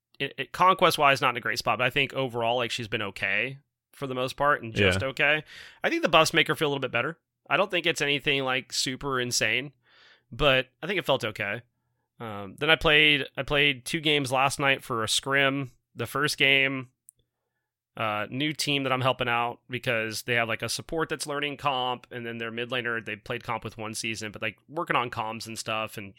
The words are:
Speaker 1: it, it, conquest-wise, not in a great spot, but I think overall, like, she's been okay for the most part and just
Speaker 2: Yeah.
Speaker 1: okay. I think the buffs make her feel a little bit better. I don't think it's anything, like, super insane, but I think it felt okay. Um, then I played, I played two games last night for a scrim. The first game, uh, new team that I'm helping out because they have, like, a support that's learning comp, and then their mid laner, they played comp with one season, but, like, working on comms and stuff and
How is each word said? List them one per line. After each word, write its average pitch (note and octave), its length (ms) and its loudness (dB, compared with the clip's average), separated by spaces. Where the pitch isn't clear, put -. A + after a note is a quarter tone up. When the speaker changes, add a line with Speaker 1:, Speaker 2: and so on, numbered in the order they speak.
Speaker 1:
it, C#3 200 -6
it, C3+ 140 -8
conquest-wise, D#3+ 680 6
not C3+ 100 4
in A#2+ 60 -6
a B2 40 -4
great G#2+ 180 -2
spot, A2 200 0
but B2 80 0
I B2+ 40 2
think C3+ 240 -2
overall, A#2+ 440 0
like, A#2 120 -2
she's A#2 180 -6
been A2 140 -2
okay G#2 560 -2
for - 140 -10
the C3 80 -8
most B2+ 220 -4
part C#3+ 260 2
and A2+ 120 -10
just F#2+ 260 4
Speaker 2:
Yeah. C3+ 80 -2
Speaker 1:
okay. D3+ 340 0
I G#3 80 0
think E4 120 -2
the A#3 60 0
buffs D#3+ 240 6
make D#3 160 4
her D#3 60 0
feel D3+ 140 0
a - 20 0
little C#3 100 -2
bit C3 120 -4
better. B2+ 260 -2
I C#3 80 2
don't G3 140 2
think F3 160 0
it's D#3+ 160 0
anything, C#3+ 420 0
like, B2+ 280 -2
super C3 480 -2
insane, A#2+ 520 -2
but C3 380 4
I D#3+ 40 -8
think F#3 120 -2
it D#3+ 80 -4
felt C3 180 2
okay. A2 380 -4
Um, G2+ 380 -10
then D3 120 0
I D#3+ 60 8
played, D3+ 500 6
I C3+ 60 -4
played C#3+ 420 2
two E3+ 160 -4
games D3 300 2
last C3+ 300 2
night C3+ 240 2
for A2+ 180 -2
a A2 60 -2
scrim. C3+ 640 0
The A#2 100 -4
first C#3+ 320 -2
game, C3+ 500 2
uh, G#2+ 340 -2
new D3 220 -2
team C#3+ 320 -2
that C3 80 0
I'm B2+ 80 0
helping B2+ 280 0
out A#2+ 300 -2
because A2+ 540 -4
they A#2+ 120 -2
have, A#2 140 2
like, A2 140 -2
a A#2 60 -6
support D#3+ 400 -4
that's D3+ 180 -6
learning C#3+ 300 -4
comp, B2+ 560 0
and A#2+ 120 -8
then A#2 140 -8
their A2+ 140 -6
mid A#2+ 180 -6
laner, A#2 340 -2
they G#2+ 120 -8
played A#2+ 260 -8
comp A2+ 220 -4
with A2 120 -10
one A2 180 -8
season, A2 380 -8
but, - 100 -16
like, A2+ 140 -6
working D#3+ 280 -2
on B2 140 0
comms A2 360 -6
and A2 120 -10
stuff A2 400 -6
and G2 200 -14